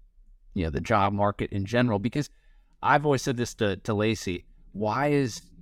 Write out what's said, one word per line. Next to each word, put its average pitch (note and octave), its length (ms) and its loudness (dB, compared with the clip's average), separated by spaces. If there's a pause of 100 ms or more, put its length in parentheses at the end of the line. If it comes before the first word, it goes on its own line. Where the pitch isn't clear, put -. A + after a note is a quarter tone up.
(540)
you G2 80 -2
know, D#2+ 80 0
the - 100 -2
job G2+ 320 2
market G2+ 380 -2
in G2 140 -4
general? A#2 340 2
Because A#2+ 320 -4 (540)
I've C#3+ 200 4
always C#3+ 180 2
said C3 140 -2
this A#2+ 200 -4
to, G2 220 0
to A2 160 -4
Lacey, G#2 500 -2 (260)
why G#2+ 380 -2
is C#3 340 0 (200)